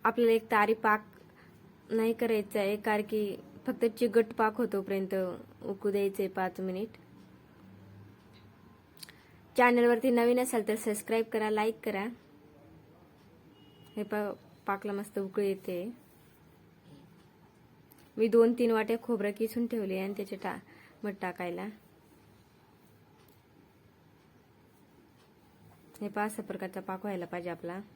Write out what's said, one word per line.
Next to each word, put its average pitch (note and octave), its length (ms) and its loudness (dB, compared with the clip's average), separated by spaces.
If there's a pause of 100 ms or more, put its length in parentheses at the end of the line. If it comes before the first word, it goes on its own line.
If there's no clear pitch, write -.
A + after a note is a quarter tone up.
आपल्याला A3+ 280 4
एक A3+ 180 0
तारी G#3+ 240 4
पाक G#3+ 300 2 (840)
नाही A3+ 220 2
करायचा A3 480 0
आहे, G3+ 160 0
कारण G#3 260 0
की G#3 340 -2 (300)
फक्त B3+ 180 -2
चिकट A3+ 420 4 (120)
पाक G#3+ 180 2
होतोपर्यंत G3 580 -2 (500)
उकळू G3+ 280 -4
द्यायचं G3+ 300 0
आहे F#3+ 60 0
पाच F#3 320 -4
मिनिट. F#3+ 280 -4 (2750)
चॅनलवरती A#3+ 540 6
नवीन A#3+ 300 4
असाल A#3+ 280 -2
तर A3 80 0
सबस्क्राईब A3+ 480 -2
करा, G#3+ 260 -2
लाईक G#3+ 340 0
करा. G3+ 220 -4 (1900)
हे G#3+ 60 -6
पा-, G#3 300 -4 (340)
पाकला G3+ 260 -4
मस्त G3+ 260 -6
उकळी G3 300 -2
येते. F#3+ 440 -4 (2250)
मी A3 120 4
दोन A#3 240 8
तीन A#3+ 180 4
वाट्या A3 320 2
खोबरं G#3 280 0
किसून A3+ 360 -2
ठेवले G3 320 -2
आणि G3 140 -4
त्याचे G3 240 -8
टा-, G3 220 -8 (460)
मध G#3 80 -2 (100)
टाकायला. F3+ 400 -6 (4000)
हे G#3 80 -6
पहा, G#3 160 -4
अशा G#3+ 180 -6
प्रकारचा F#3+ 380 -8
पाक F#3+ 240 -10
व्हायला F#3 220 -6
पाहिजे F3 240 -8
आपला. E3+ 300 -8 (160)